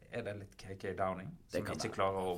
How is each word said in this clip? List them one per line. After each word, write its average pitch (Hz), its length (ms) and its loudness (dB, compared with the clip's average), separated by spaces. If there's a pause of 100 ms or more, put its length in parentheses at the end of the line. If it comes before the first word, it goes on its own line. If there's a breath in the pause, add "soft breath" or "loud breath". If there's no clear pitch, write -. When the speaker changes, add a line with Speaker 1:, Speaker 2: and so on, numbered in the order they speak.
Speaker 1:
er 117 160 -4
det 104 100 -4
litt 98 240 -10
K 95 160 -10
K 95 220 -4
Downing, 92 320 0 (240)
Speaker 2:
Det 85 80 2
Speaker 1:
som 95 80 0
Speaker 2:
kan - 80 -2
Speaker 1:
ikke - 80 -2
Speaker 2:
være. 110 100 -2
Speaker 1:
klarer 98 240 4
å, 92 200 2